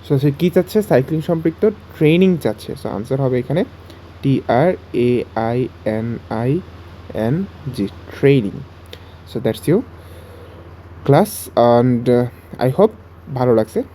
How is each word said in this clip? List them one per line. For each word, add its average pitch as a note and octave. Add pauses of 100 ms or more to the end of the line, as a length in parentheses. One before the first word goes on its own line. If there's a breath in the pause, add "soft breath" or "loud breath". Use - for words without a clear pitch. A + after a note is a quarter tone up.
So, D3+
সে C#3
কি F3
চাচ্ছে? F#3
সাইক্লিং D#3
সম্পৃক্ত E3 (340)
ট্রেনিং E3+
চাচ্ছে। -
So, -
আনসার A#2
হবে B2+
এখানে C#3+ (600 loud breath)
টি C3+
আর C3+ (240)
এ B2 (120)
আই A#2 (180)
এন A2 (120)
আই B2 (540)
এন A2+ (400)
জি, G2+ (320)
ট্রেনিং। C3+ (760 loud breath)
So, - (100)
that's A2
you E3+ (1300 loud breath)
class, E3 (240)
and, A#2+
uh, B2
I -
hope G#3 (400)
ভালো B2
লাগছে। A2 (120)